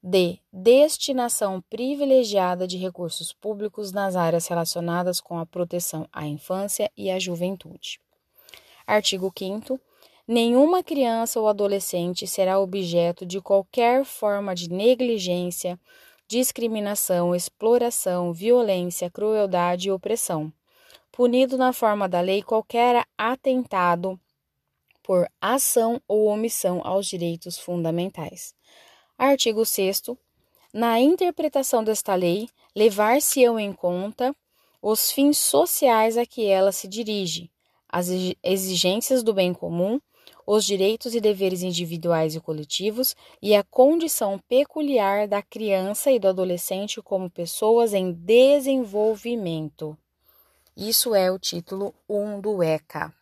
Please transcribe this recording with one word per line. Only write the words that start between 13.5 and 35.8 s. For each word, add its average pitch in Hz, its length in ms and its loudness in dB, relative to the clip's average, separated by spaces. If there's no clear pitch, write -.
forma 202 520 -4
de 175 160 -10
negligência, 185 1080 0
discriminação, 208 1080 -2
exploração, 190 1000 0
violência, 185 800 0
crueldade 190 760 0
e - 20 0
opressão, 175 600 -4
punido 254 480 2
na 254 140 2
forma 208 360 0
da 175 120 0
lei 190 200 0
qualquer 233 640 2
atentado 196 1040 0
por 180 260 2
ação 233 680 0
ou 214 180 2
omissão 208 580 0
aos 196 220 -2
direitos 175 540 -6
fundamentais. 170 960 -6
Artigo 247 480 2
sexto. 196 520 -2
Na 226 260 2
interpretação 294 840 2
desta 214 320 0
lei, 185 340 0
levar-se-ão 226 840 4
em 202 120 -4
conta 196 640 -4
os 214 300 0
fins 285 260 4
sociais 233 800 2